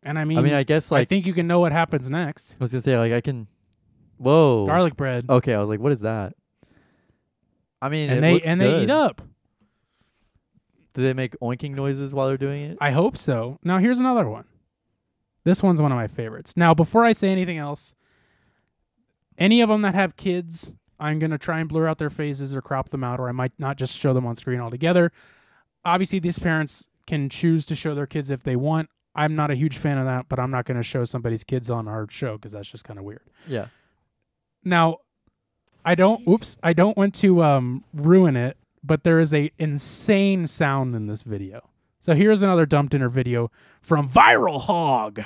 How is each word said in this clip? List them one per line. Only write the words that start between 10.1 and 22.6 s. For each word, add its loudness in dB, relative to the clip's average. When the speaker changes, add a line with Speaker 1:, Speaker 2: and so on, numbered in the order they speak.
Speaker 2:
Do -4
they 2
make -6
oinking -8
noises -6
while -2
they're -2
doing -6
it? -12
Speaker 1:
I 0
hope 0
so. -4
Now, 0
here's 2
another 2
one. -10
This 0
one's 2
one 2
of -2
my -4
favorites. -10
Now, 6
before 4
I 6
say 0
anything -2
else, -12
any 4
of 4
'em 2
that 0
have 0
kids, -6
I'm -4
gonna -2
try -6
and -4
blur 0
out -4
their -4
faces -8
or -6